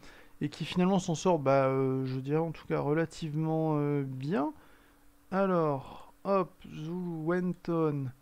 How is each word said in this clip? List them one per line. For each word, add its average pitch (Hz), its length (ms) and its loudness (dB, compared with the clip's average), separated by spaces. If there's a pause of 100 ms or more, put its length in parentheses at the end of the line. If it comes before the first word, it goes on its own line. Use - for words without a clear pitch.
(400)
et 147 80 0
qui - 160 -8
finalement 180 340 2
s'en 175 160 -2
sort, 175 240 2
bah, 135 280 4
euh, 135 380 2
je 131 160 -4
dirais 143 180 -2
en 165 140 -2
tout - 140 -18
cas 156 140 -2
relativement, 160 960 0
euh, 143 280 0
bien. 147 480 -2 (800)
Alors, 170 840 0 (120)
hop, 190 280 0 (220)
Zulu, 165 500 -6
Wenton. 165 840 0 (100)